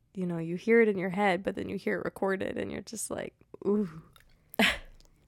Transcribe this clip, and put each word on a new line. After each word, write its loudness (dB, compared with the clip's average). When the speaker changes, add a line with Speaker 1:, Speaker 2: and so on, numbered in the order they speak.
Speaker 1:
you -4
know, -2
you -4
hear 6
it 8
in 0
your 0
head, 2
but -2
then -6
you -4
hear -2
it -4
recorded, -2
and -4
you're -8
just -10
like, -6
"Ooh." 0
Speaker 2:
<laughs> 4